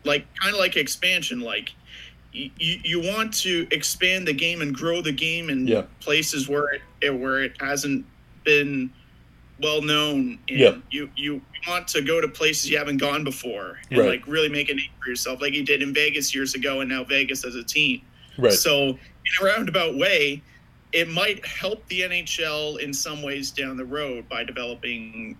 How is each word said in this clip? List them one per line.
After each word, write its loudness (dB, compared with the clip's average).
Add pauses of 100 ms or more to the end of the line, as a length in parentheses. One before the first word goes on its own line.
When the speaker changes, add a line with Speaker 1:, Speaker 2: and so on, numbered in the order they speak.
Speaker 1:
like, 0 (160)
kinda 0
like 2
expansion. 0
Like, -6 (600)
y-, -10
y-, -2
you -2
want -2
to 0
expand 0
the 0
game -2
and -2
grow -2
the -2
game -2
in 0
Speaker 2:
Yeah. 4 (180)
Speaker 1:
places 0
where 2
it, -6 (200)
it, 2
where 0
it -4
hasn't -2 (380)
been 2 (720)
well 0
known. 2 (100)
And 0
Speaker 2:
Yeah. 10 (140)
Speaker 1:
you, -6
you -4 (260)
want -2
to 0
go 2
to 2
places 0
you 4
haven't 0
gone 0
before -8 (120)
and, 6
Speaker 2:
Right. 8
Speaker 1:
like, -2
really 2
make 0
a 0
name -4 (120)
for -8
yourself, -4
like 0
you 0
did 2
in -4
Vegas 2
years -2
ago, -2
and -2
now -2
Vegas 0
as -8
a -8
team. 0 (380)
Speaker 2:
Right. 6
Speaker 1:
So 4
in -2 (440)
a 2
roundabout 2
way, 4 (500)
it 2
might 0
help -6
the -2
N -2
H -4
L -4
in -6
some -6
ways -6
down -6
the -8
road -8
by -6
developing -10